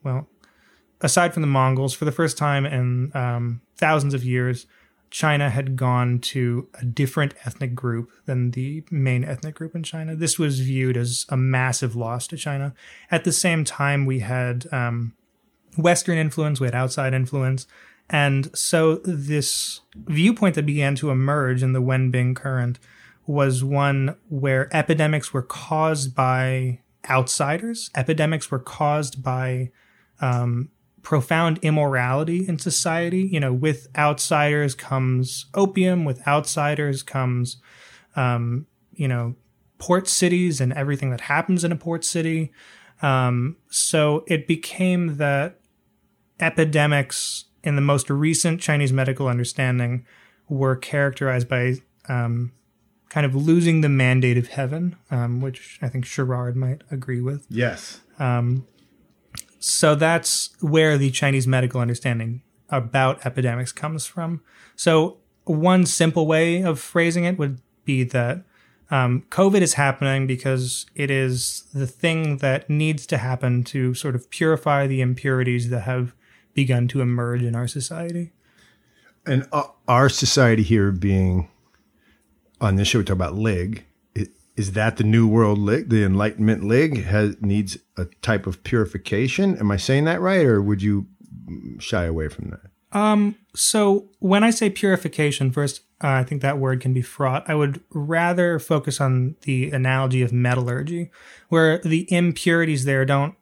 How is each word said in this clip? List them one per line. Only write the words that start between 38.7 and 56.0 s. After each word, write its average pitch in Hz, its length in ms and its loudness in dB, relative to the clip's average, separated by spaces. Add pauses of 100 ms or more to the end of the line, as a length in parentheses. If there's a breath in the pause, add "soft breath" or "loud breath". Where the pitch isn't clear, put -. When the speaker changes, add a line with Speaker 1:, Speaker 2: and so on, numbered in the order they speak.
Speaker 1:
you 147 160 -4
know, 120 280 -4 (420)
port 185 320 0
cities 175 500 0
and 127 140 0
everything 139 380 -4
that 120 100 -6
happens 165 420 0
in 175 80 0
a 160 60 -2
port 165 260 -6
city. 160 480 -2 (500 loud breath)
Um, 131 540 0 (140)
so 151 580 0
it 160 200 -2
became 175 680 -2
that 143 460 -2 (800)
epidemics 147 1040 0 (180)
in 147 140 0
the 139 40 2
most 143 280 2
recent 160 500 0
Chinese 147 320 0
medical 131 380 0
understanding 123 760 -2 (440 soft breath)
were 135 260 0
characterized 131 720 -2
by, 127 280 0 (340)
um, 120 420 -2 (560)
kind 147 180 0
of 131 80 0
losing 165 460 4
the 151 80 2
mandate 127 500 4
of 120 120 0
heaven, 156 480 -4 (120)
um, 120 300 -2
which 131 420 -8
I 139 60 -4
think 127 160 -4